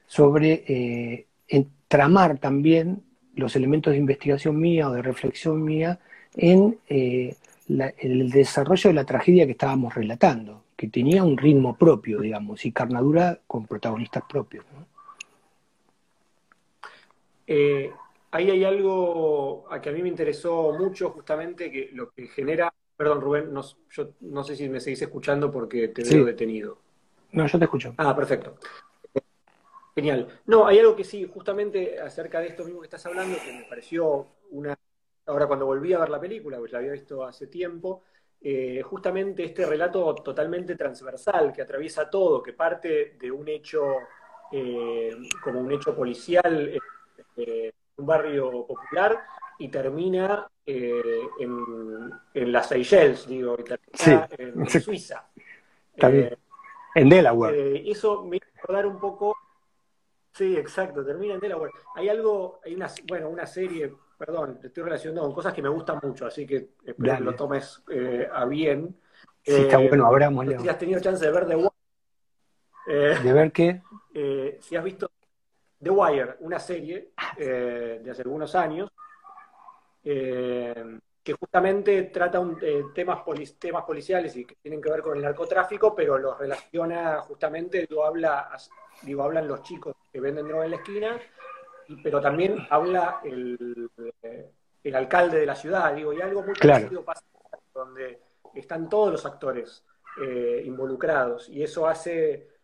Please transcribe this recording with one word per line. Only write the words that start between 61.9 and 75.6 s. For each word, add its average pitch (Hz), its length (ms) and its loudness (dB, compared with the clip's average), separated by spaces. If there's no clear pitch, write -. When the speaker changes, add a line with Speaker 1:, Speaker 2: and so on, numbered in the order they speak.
Speaker 2:
Hay 185 140 -4
algo, 208 560 -2
hay 170 100 -12
una, 185 140 -8
bueno, 165 220 -8
una 170 160 -10
serie, 170 480 -8
perdón, 151 420 -8
te 127 80 -20
estoy 170 160 -12
relacionando 160 380 -6
con 143 120 -4
cosas 170 200 -4
que 156 80 -8
me 139 80 -2
gustan 160 340 -4
mucho, 131 220 -8
así 131 200 -8
que 131 260 -6
espero 120 220 -4
Speaker 1:
Dale. 131 120 2
Speaker 2:
que - 40 -4
lo 123 120 -4
tomes, 139 540 -6
eh, 123 440 -4
a 123 100 -2
bien. 147 500 -2
Speaker 1:
Sí, 143 120 0
está 139 280 6
Speaker 2:
Eh, 131 60 6
Speaker 1:
bueno, 131 180 6
abramos, 135 380 4
Speaker 2:
no 135 80 -2
sé 127 60 -2
Speaker 1:
Leo. 120 60 -8
Speaker 2:
si 180 60 -2
has 160 80 -4
tenido 180 220 -2
chance 185 260 -2
de 151 60 2
ver 175 160 0
The 165 80 0
Wire. 175 140 2
Eh, 143 340 4
Speaker 1:
¿De 127 100 6
ver 156 200 8
qué? 175 280 2
Speaker 2:
eh, 139 480 -4
si - 140 -12
has 165 80 -4
visto 190 260 -8